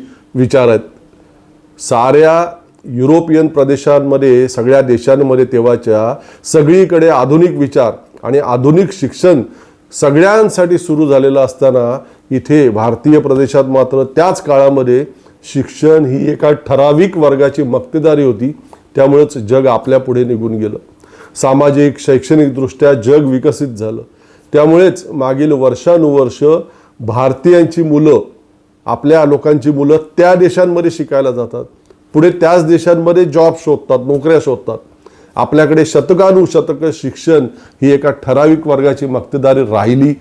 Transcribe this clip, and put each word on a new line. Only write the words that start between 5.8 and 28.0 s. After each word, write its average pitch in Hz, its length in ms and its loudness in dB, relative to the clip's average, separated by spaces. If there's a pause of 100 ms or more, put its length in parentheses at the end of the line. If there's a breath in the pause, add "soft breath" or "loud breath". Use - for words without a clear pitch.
सगळीकडे 165 680 2
आधुनिक 151 420 2
विचार 139 400 -2 (320)
आणि 131 160 -2
आधुनिक 147 520 0
शिक्षण 147 500 -2 (500 loud breath)
सगळ्यांसाठी 175 840 0
सुरू 156 300 -2
झालेलं 139 320 2
असताना 127 600 -2 (320 loud breath)
इथे 135 380 0
भारतीय 113 500 0
प्रदेशात 135 440 0
मात्र 131 400 0
त्याच 175 380 -2
काळामध्ये 139 640 0 (480 loud breath)
शिक्षण 151 520 0
ही 139 260 -4
एका 147 200 0
ठराविक 147 680 0
वर्गाची 139 460 0
मक्तेदारी 147 600 -2
होती. 123 360 -4 (360 loud breath)
त्यामुळेच 143 420 2
जग 127 280 0
आपल्या 131 340 0
पुढे 123 240 -2
निघून 113 300 -4
गेलं. 107 240 -6 (580 loud breath)
सामाजिक, 143 640 0
शैक्षणिकदृष्ट्या 139 960 0
जग 139 320 2
विकसित 135 420 -2
झालं. 110 340 -10 (520 soft breath)
त्यामुळेच 165 600 2
मागील 135 380 -2
वर्षानुवर्ष 139 920 0 (560 soft breath)
भारतीयांची 143 840 0
मुलं, 151 360 2 (680)